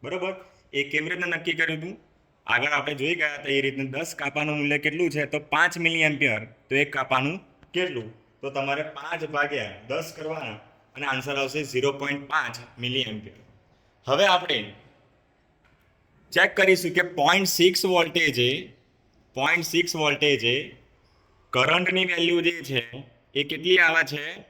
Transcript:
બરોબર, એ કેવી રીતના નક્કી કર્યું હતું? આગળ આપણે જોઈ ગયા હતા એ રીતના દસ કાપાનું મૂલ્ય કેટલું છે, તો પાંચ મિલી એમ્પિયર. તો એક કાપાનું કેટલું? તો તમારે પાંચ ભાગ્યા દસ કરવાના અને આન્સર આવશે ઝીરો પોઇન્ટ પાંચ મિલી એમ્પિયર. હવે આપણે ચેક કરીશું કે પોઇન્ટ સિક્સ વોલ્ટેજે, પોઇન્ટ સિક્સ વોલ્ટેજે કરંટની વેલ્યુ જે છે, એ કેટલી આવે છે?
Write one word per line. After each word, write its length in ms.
બરોબર, 320
એ 100
કેવી 260
રીતના 180
નક્કી 260
કર્યું 260
હતું? 180
આગળ 220
આપણે 260
જોઈ 200
ગયા 200
હતા 80
એ 180
રીતના 400
દસ 140
કાપાનું 440
મૂલ્ય 200
કેટલું 320
છે, 160
તો 120
પાંચ 400
મિલી 220
એમ્પિયર. 440
તો 300
એક 180
કાપાનું 480
કેટલું? 400
તો 100
તમારે 320
પાંચ 420
ભાગ્યા 480
દસ 300
કરવાના 420
અને 120
આન્સર 300
આવશે 260
ઝીરો 300
પોઇન્ટ 360
પાંચ 280
મિલી 220
એમ્પિયર. 340
હવે 200
આપણે 480
ચેક 240
કરીશું 340
કે 120
પોઇન્ટ 460
સિક્સ 380
વોલ્ટેજે, 840
પોઇન્ટ 300
સિક્સ 320
વોલ્ટેજે 800
કરંટની 540
વેલ્યુ 360
જે 220
છે, 420
એ 100
કેટલી 340
આવે 260
છે? 440